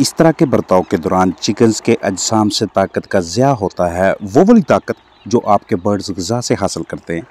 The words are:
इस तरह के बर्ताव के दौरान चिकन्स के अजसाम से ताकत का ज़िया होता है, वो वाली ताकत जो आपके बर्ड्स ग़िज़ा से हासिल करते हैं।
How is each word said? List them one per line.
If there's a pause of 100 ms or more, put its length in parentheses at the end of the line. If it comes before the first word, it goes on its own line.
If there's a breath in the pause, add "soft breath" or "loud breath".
इस
तरह
के
बर्ताव
के
दौरान
चिकन्स
के
अजसाम
से
ताकत
का
ज़िया
होता
है,
वो
वाली
ताकत (300)
जो
आपके
बर्ड्स
ग़िज़ा
से
हासिल
करते
हैं।